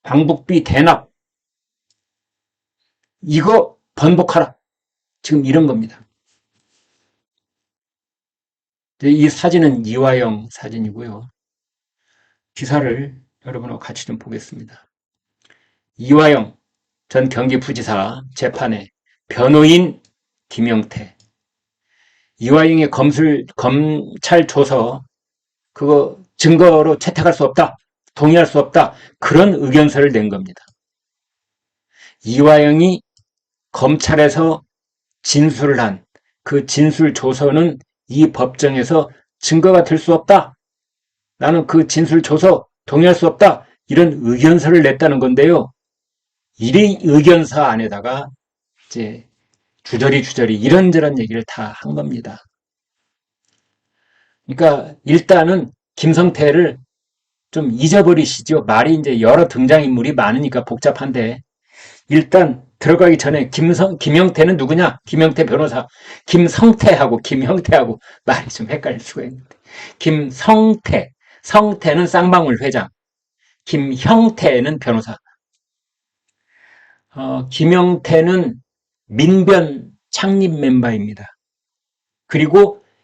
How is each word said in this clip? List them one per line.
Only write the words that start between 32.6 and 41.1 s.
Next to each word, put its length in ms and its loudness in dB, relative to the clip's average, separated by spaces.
검찰에서 920 0
진술을 560 0
한 240 -6
그 220 -4
진술 480 0
조서는 640 -2
이 240 2
법정에서 800 -2
증거가 460 2
될 120 0
수 160 -2
없다, 420 2